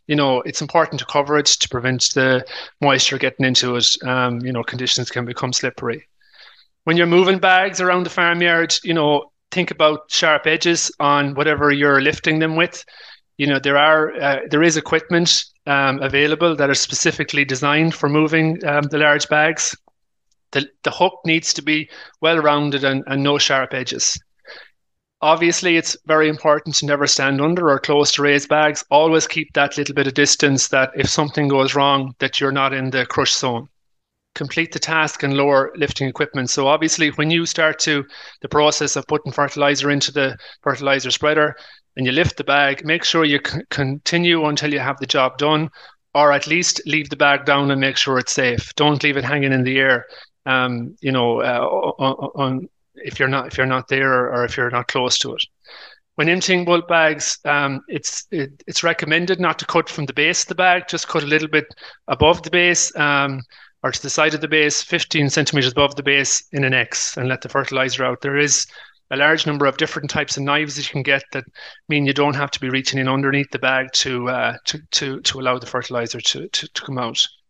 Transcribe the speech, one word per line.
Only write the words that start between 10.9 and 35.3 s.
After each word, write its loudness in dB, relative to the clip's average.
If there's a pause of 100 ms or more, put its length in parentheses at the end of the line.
on 2
whatever 2
you're 4
lifting 0
them 0
with. 0 (540)
You 0
know, 2
there 2
are, 4
uh, 0 (100)
there 4
is 4
equipment, 0 (220)
um, 0
available 2
that 2
are 2
specifically -2
designed 0
for -2
moving, 2
um, 0
the -4
large 2
bags. 0 (800)
The, -2 (160)
the 0
hook 0
needs 0
to -6
be -2 (300)
well-rounded 2
and, 0
and -2
no 2
sharp 0
edges. -4 (1040)
Obviously, 2
it's -2 (100)
very 4
important 0
to 0
never 0
stand 0
under 2
or 4
close 2
to 0
raised 2
bags. 2
Always 4
keep -6
that 0
little -4
bit 2
of -4
distance, 2
that 2
if -2
something 0
goes 2
wrong, 2
that -2
you're 0
not 0
in -4
the -2
crush 0
zone. -4 (640)
Complete -4
the -6
task -2
and 0